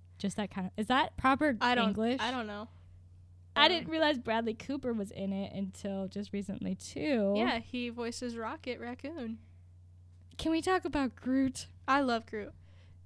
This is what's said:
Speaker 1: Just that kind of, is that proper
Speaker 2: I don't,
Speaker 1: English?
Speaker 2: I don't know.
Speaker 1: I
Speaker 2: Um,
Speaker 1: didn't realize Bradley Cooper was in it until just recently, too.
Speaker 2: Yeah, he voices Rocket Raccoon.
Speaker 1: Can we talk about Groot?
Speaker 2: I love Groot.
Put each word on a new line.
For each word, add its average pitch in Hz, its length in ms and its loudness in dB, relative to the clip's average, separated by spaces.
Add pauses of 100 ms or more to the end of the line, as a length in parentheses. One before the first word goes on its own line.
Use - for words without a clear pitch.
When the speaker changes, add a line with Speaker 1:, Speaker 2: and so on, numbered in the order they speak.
(180)
Speaker 1:
Just - 200 -2
that 208 120 -2
kind 185 180 -6
of, - 80 -14
is 214 120 -2
that 262 300 4
proper 269 440 4
Speaker 2:
I 247 140 4
don't, 226 140 4
Speaker 1:
English? 226 300 0
Speaker 2:
I 226 120 0
don't 240 160 -4
know. 208 200 -8 (880)
Speaker 1:
I 294 100 8
Speaker 2:
Um, 339 80 8
Speaker 1:
didn't 330 160 -2
realize 311 280 4
Bradley 226 380 0
Cooper 269 360 -4
was 208 200 -4
in 196 220 -4
it 196 200 -4
until 196 540 -4
just 202 260 -8
recently, 196 400 -4
too. 214 640 2
Speaker 2:
Yeah, 294 220 2
he 240 300 -6
voices 233 460 -6
Rocket 233 440 -6
Raccoon. 247 580 -8 (1000)
Speaker 1:
Can 320 140 0
we 320 100 2
talk 370 220 2
about 277 320 0
Groot? 262 520 0 (200)
Speaker 2:
I 277 140 4
love 233 240 0
Groot. 214 260 -8 (540)